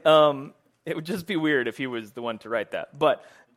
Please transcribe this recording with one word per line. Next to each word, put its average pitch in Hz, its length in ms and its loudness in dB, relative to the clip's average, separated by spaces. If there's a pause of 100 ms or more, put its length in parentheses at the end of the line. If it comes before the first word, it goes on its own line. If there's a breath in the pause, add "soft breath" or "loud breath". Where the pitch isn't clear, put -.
um, 151 500 4 (320)
it 165 80 -6
would 156 100 -8
just 175 220 -8
be 202 100 -4
weird 151 300 0
if 113 100 -6
he 135 120 -8
was 113 240 -10
the 120 100 -12
one 113 160 -6
to 107 100 -18
write 110 220 -4
that. - 260 -8
But, 143 280 0 (320 loud breath)